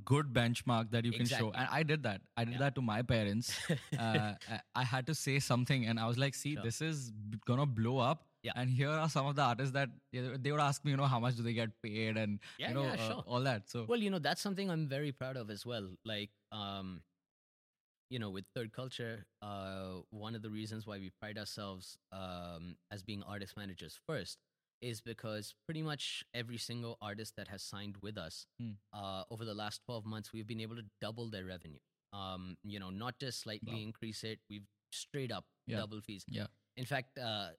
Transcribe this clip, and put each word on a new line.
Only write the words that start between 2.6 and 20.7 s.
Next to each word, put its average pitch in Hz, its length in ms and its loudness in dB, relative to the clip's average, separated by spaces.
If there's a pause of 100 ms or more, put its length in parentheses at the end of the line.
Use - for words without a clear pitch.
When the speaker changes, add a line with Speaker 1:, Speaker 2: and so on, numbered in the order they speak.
Speaker 1:
that 139 160 4
to 135 60 0
my 113 200 4
parents. 113 480 4 (180)
Speaker 2:
<laughs> 147 320 0
Speaker 1:
Uh, 107 360 4 (120)
I, 113 120 -4 (140)
I 127 100 2
had 127 220 2
to 156 80 0
say 139 240 2
something, 127 480 4
and 113 140 4
I 113 60 4
was 117 120 2
like, 135 160 4
"See, 147 200 -2
Speaker 2:
Sure. 101 80 -2
Speaker 1:
this 113 180 0
is 151 320 0
b-, 107 320 -6
gonna 131 220 6
blow 120 320 4
up." 135 280 4 (160)
Speaker 2:
Yeah. 120 140 0
Speaker 1:
And 127 140 2
here 135 180 6
are 156 220 4
some 135 160 2
of 143 100 2
the 147 60 6
artists 127 300 6
that, 135 180 4 (220)
you 123 100 0
know, 131 160 -2
they 135 120 2
would 151 120 4
ask 143 220 4
me, 143 80 4
you 135 40 6
know, 139 100 6
"How 127 140 6
much 120 160 4
do 117 60 0
they 117 100 2
get 113 300 0
paid?" 110 340 0
and, 104 240 2 (180)
Speaker 2:
Yeah, 123 100 -2
Speaker 1:
you 120 60 0
know, 139 100 2
Speaker 2:
yeah, 127 100 2
Speaker 1:
uh, 113 180 0
Speaker 2:
sure. 143 140 -4
Speaker 1:
all 123 160 2
that. 120 260 2
So 117 160 -4
Speaker 2:
Well, 226 180 2
you 202 80 2
know, 190 80 2
that's 147 220 2
something 196 300 0
I'm 160 180 2
very 139 240 0
proud 135 240 -6
of 110 140 -6
as 104 160 -8
well. 104 280 -4 (100)
Like, 107 260 -2 (200)
um, 98 520 -6 (1080)
you 127 80 -4
know, 104 120 -2
with 95 140 -6 (100)
Third 113 180 -4
Culture, 117 540 -6 (160)
uh, 95 580 -6 (100)
one 110 240 -6
of 107 80 -6
the 110 80 -6
reasons 107 360 -6